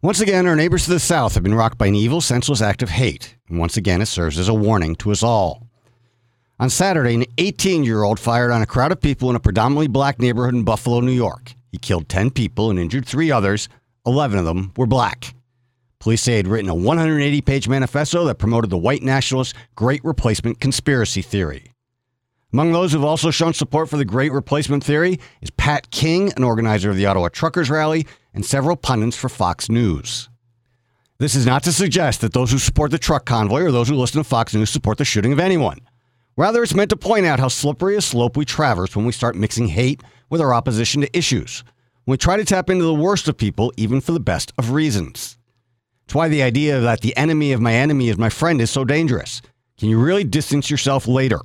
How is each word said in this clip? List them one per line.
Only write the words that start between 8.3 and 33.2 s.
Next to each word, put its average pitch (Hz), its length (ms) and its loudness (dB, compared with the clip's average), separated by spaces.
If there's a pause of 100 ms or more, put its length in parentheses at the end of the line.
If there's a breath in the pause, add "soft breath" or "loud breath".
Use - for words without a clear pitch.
on 117 100 2
a 104 40 0
crowd 131 260 0
of - 80 -4
people 127 280 0
in 123 60 2
a 117 60 -2
predominantly 131 480 0
black 135 320 0
neighborhood 123 340 0
in 120 80 0
Buffalo, 117 380 0
New 123 100 0
York. 123 420 -2 (200)
He - 60 -10
killed 85 300 -4
ten 104 220 0
people 113 400 -2
and 92 80 0
injured 98 280 -4
three 156 260 0
others. 104 360 0 (380 soft breath)
Eleven 123 320 0
of 87 60 0
them 90 320 -4
were 127 100 0
black. 120 480 -2 (640)
Police 110 240 0
say 120 140 2
he'd 101 100 0
written 98 240 -2
a 82 60 -2
one 113 220 2
hundred 160 220 2
eighty-page 143 480 0
manifesto 139 580 0
that 117 120 -2
promoted 113 320 0
the 90 80 -2
white 117 240 0
nationalist 131 540 -2 (180 loud breath)
Great 127 300 -2
Replacement 117 560 -2
conspiracy 123 600 0
theory. 78 500 -6 (800)
Among 156 200 2
those 170 200 2
who've 147 120 0
also 156 260 0
shown 165 220 0
support - 380 -2
for - 80 -2
the 139 80 0
Great 131 260 -2
Replacement 143 500 -2
theory 165 380 0 (220 loud breath)
is - 80 -12
Pat - 400 -2
King, 175 440 0
an 127 100 0
organizer 110 440 0
of 98 80 0
the 98 80 0
Ottawa 95 240 2
Truckers' 160 400 -2
Rally, 156 380 0 (260 loud breath)
and 101 120 -6
several 139 300 0
pundits 117 440 -2
for 131 100 -4
Fox - 400 -2
News. 110 640 -2 (880)
This 143 160 0
is 131 100 4
not 127 200 2
to 175 80 0
suggest 160 500 0
that 107 100 -2
those 123 180 2
who 135 80 2
support 147 320 2
the 160 80 -2
truck - 280 -2